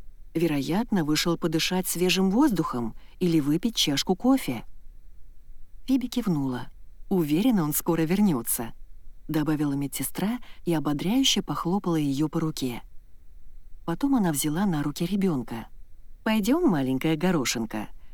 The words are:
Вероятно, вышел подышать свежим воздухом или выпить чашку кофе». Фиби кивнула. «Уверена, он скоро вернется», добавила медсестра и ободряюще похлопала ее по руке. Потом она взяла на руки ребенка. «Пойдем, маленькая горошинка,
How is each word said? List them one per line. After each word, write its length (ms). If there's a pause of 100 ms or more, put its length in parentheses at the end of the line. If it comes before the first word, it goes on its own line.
(340)
Вероятно, 680
вышел 320
подышать 520
свежим 420
воздухом 640 (240)
или 220
выпить 340
чашку 400
кофе». 500 (1200)
Фиби 200
кивнула. 640 (400)
«Уверена, 560
он 80
скоро 300
вернется», 680 (540)
добавила 460
медсестра 680 (260)
и 80
ободряюще 720
похлопала 540
ее 320
по 100
руке. 440 (1040)
Потом 300
она 160
взяла 340
на 200
руки 200
ребенка. 600 (560)
«Пойдем, 480
маленькая 460
горошинка, 720 (240)